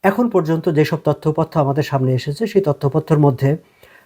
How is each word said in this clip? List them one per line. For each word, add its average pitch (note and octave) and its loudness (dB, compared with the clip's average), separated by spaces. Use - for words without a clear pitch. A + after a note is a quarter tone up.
এখন A3+ 0
পর্যন্ত E3 0
যেসব D3+ 0
তথ্যপত্র D#3 -2
আমাদের C3+ 0
সামনে C3 0
এসেছে, D3 -4
সেই G3 0
তথ্যপত্রের D3 0
মধ্যে C#3 2